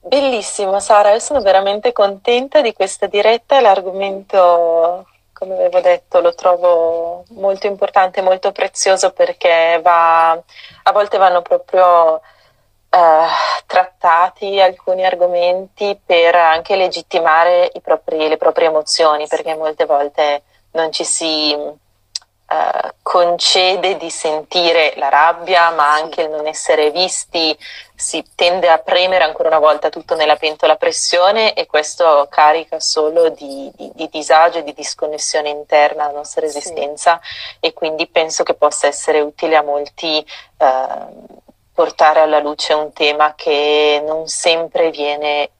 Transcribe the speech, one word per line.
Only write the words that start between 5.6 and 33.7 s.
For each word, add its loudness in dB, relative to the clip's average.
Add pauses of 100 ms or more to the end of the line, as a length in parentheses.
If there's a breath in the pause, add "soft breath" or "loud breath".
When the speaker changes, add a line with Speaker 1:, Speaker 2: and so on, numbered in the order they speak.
Speaker 1:
detto, 2
lo 2
trovo 0
molto -4
importante, 0
molto 0
prezioso, -2
perché 0
va, 2
a -6
volte 0
vanno 4
proprio, 2 (760 soft breath)
eh, 4 (400 loud breath)
trattati 0
alcuni 0
argomenti -2
per 2
anche 2
legittimare 2
i -12
propri, -2
le 0
proprie 0
emozioni, 0
perché -4
molte -4
volte -2 (300)
non -4
ci -8
si, -4
eh, -8 (100)
concede 0
di -10
sentire -2
la -4
rabbia, 2
ma 2
Speaker 2:
Sì. -2
Speaker 1:
anche -6
il -4
non -6
essere 0
visti. -4 (380 loud breath)
Si -8 (100)
tende 0
a 6
premere 0
ancora -2
una 2
volta 2
tutto -6
nella 2
pentola -2
a 2
pressione, 0
e -6
questo 2
carica 0
solo 0
di, -14